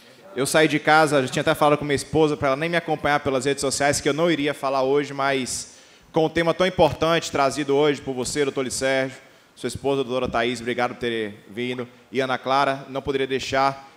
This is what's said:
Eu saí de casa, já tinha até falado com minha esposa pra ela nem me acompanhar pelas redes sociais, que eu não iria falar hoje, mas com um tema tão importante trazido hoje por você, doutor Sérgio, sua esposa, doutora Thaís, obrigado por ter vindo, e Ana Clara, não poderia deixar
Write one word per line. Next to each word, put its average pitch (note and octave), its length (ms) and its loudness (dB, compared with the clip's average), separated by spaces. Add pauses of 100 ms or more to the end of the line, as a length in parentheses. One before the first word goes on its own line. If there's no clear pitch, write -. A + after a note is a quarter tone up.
(360)
Eu C3 100 0
saí D#3 220 4
de C#3 100 2
casa, D3+ 440 4
já B2+ 40 0
tinha C3+ 140 -4
até D#3 120 2
falado D3 280 4
com D3+ 40 -8
minha D3 120 0
esposa D3+ 400 0
pra C#3+ 140 0
ela C3+ 60 2
nem D#3+ 120 -4
me E3+ 80 -2
acompanhar D3+ 420 0
pelas C3+ 260 -2
redes C#3 160 -2
sociais, C#3 400 0
que - 80 -2
eu C#3 60 0
não E3+ 160 2
iria C#3+ 240 0
falar C3+ 300 -2
hoje, C#3 280 0
mas C#3 680 -4 (340)
com D#3+ 140 2
um - 20 2
tema E3 260 0
tão F3 100 2
importante E3 680 2
trazido C#3 420 0
hoje C#3+ 260 4
por C3+ 140 -6
você, B2 300 -2
doutor C3+ 260 -2
Sérgio, C3+ 480 -2 (380)
sua - 100 -6
esposa, C3+ 380 -2
doutora B2 240 -2
Thaís, A#2+ 320 0
obrigado A#2+ 340 -2
por - 60 -14
ter A2 500 -4
vindo, B2 380 -8 (240)
e B2 80 -2
Ana B2+ 180 -2
Clara, C3+ 500 0
não C3 140 -6
poderia C3+ 240 -2
deixar C3+ 720 -2